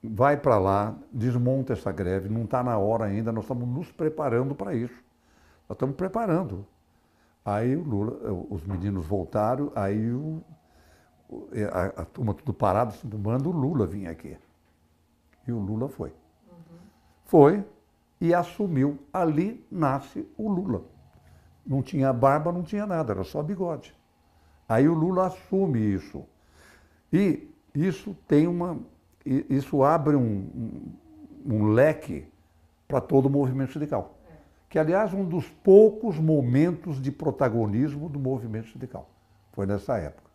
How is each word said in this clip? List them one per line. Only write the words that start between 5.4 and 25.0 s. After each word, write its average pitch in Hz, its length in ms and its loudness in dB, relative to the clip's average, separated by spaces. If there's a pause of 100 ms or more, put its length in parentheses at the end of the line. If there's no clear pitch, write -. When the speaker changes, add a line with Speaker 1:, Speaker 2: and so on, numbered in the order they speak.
Speaker 1:
Nós - 80 -10
estamos 139 200 -4
preparando." 180 680 -4 (800)
Aí 113 320 0
o 175 60 -4
Lula, 110 500 -4 (180)
os 85 140 -8
meninos 95 420 -4
voltaram, 107 680 -2
aí 107 380 -2
o, 156 300 -6 (880)
o, 117 180 -14 (240)
a, 90 300 -2
a - 20 -6
turma 110 300 -4
tudo - 180 -8
parada, 107 380 2
assim, - 260 -14
"Manda 117 320 -2
o 185 40 -2
Lula 143 340 0
vir 95 200 -8
aqui." 80 300 -14 (1080)
E 120 60 -6
o 117 60 -4
Lula 110 300 -4
foi. 76 220 -10 (400)
Speaker 2:
Uhum. - 260 -20 (480)
Speaker 1:
Foi 170 400 6 (560)
e 170 140 2
assumiu. 165 640 0 (120)
Ali 175 600 -2
nasce 139 680 -4
o 214 140 -6
Lula. 180 320 -4 (840)
Não 135 180 -2
tinha 135 300 0
barba, 139 400 2
não 180 100 -4
tinha 208 240 -6
nada, 160 260 -2
era 95 120 -4
só 151 180 -8
bigode. 170 540 -6 (720)
Aí 117 180 4
o 165 60 6
Lula 180 360 2